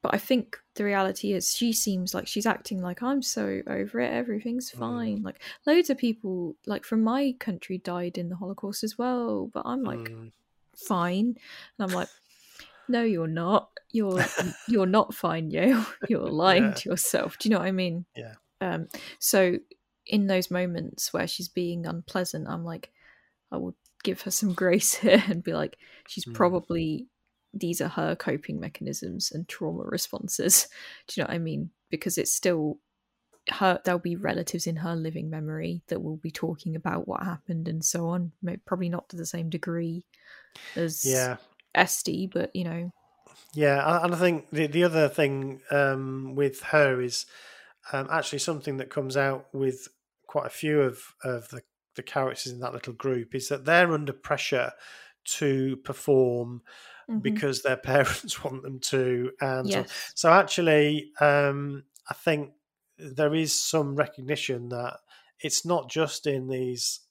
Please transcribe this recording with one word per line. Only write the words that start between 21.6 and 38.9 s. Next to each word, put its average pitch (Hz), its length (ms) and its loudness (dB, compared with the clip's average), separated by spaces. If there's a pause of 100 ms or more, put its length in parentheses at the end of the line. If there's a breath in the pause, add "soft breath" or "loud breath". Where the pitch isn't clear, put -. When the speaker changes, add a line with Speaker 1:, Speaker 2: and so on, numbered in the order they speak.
Speaker 1:
unpleasant, 170 640 -4
I'm 165 180 -6
like, 165 260 -12 (600 soft breath)
I - 60 -6
would 180 180 -6 (280)
give 185 200 -2
her 190 80 -4
some 190 220 0
<laughs> 185 100 0
grace 185 320 4
here 202 320 8
and 180 160 -2
be 165 100 -4
like, 151 240 -4 (300 loud breath)
"She's - 200 -10
Speaker 2:
Mm. 117 60 -12
Speaker 1:
probably, 170 720 0 (460)
these 175 280 -4
are - 80 -2
her 160 260 -2
coping - 440 -4
mechanisms - 720 -6
and 165 160 -8
trauma 165 360 -6
responses." - 840 0 (200)
<laughs> - 200 -20
Do - 120 -8
you 160 40 0
know - 60 -2
what - 60 -4
I 170 40 -2
mean? 160 300 -4 (200)
Because 165 280 -2
it's - 160 0
still 160 460 0 (680)
her, 185 360 2
there'll 180 140 2
be 175 180 -2
relatives 175 500 -2
in 165 100 -2
her 170 180 -2
living 160 340 -4
memory 160 580 -6
that - 160 -4
will 156 140 -6
be 160 140 -6
talking 160 440 -4
about 165 320 -4
what - 160 -6
happened 170 440 -6
and 160 180 -4
so 170 220 0
on. 175 240 -2 (100)
May-, 175 160 -4
probably 180 320 -2
not 175 200 -6